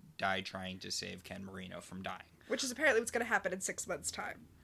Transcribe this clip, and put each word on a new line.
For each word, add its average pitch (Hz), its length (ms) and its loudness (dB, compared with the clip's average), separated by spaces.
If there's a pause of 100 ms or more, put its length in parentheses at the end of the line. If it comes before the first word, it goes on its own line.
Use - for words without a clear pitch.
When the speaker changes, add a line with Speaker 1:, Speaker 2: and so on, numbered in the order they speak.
(180)
Speaker 1:
die 98 240 4
trying 92 380 -6
to 95 120 -6
save 92 320 -4
Ken 95 220 -8
Marino 92 340 -8
from 92 220 -8
dying. 92 160 -4 (320)
Speaker 2:
Which - 140 2
is 254 80 0
apparently 262 280 6
what's 220 120 2
gonna 240 140 2
happen 196 280 4
in 190 80 -2
six - 260 -2
months' 160 240 -2
time. - 280 -6 (240)